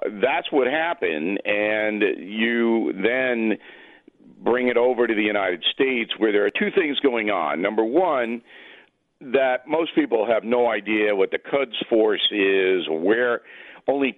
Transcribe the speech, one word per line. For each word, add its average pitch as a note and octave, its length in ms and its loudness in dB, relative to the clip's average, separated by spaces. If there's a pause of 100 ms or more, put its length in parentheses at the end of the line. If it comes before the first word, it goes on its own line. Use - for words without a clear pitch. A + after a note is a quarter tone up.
(220)
that's D3+ 280 0
what C3+ 160 2
happened, G2+ 800 -2
and G#2+ 580 0 (160)
you A2+ 760 0
then A2+ 640 0 (840)
bring B2 260 0
it A#2+ 80 2
over A#2+ 300 2
to A2+ 80 2
the G#2+ 80 0
United G2+ 500 -2
States, C3 460 -2
where G#2+ 140 2
there G2+ 140 4
are G#2 40 0
two G#3 240 -2
things D3+ 260 0
going A#2 300 0
on. D#2+ 320 -2
Number G#2+ 220 0
one, B2 580 0 (800)
that C3 480 0
most D#3 260 -2
people A#2+ 320 2
have G#2+ 180 2
no A#2+ 260 2
idea G#2+ 440 0
what F#2+ 160 2
the - 80 -4
Quds C3+ 380 -4 (120)
Force A2 420 2
is, F#2+ 580 2
where A2 540 0 (460)
only C3+ 300 0